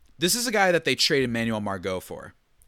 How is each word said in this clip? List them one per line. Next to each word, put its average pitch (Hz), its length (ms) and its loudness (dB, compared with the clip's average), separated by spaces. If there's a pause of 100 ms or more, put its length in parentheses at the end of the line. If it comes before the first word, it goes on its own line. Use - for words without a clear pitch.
(200)
This 180 140 2
is 240 140 -2
a 254 40 -2
guy 196 200 4
that 165 120 2
they 131 120 2
traded 135 340 2
Manuel 113 320 -2
Margot 95 380 -4
for. 73 340 -14 (340)